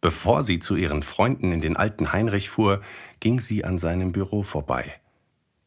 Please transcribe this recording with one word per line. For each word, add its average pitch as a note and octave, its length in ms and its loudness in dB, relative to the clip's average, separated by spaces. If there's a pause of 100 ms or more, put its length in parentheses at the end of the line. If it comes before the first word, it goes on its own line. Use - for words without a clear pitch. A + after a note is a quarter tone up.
Bevor F#2 400 2
sie F2+ 180 0
zu - 160 -2
ihren D2+ 280 0
Freunden G2 480 0
in D#2+ 100 0
den D#2+ 160 0
alten G#2 340 0
Heinrich G2+ 380 0
fuhr, G2+ 320 2 (380)
ging A#2+ 200 2
sie G#2+ 240 -2
an F2+ 140 0
seinem F2 340 0
Büro G2 300 -2
vorbei. C#2+ 580 -4 (680)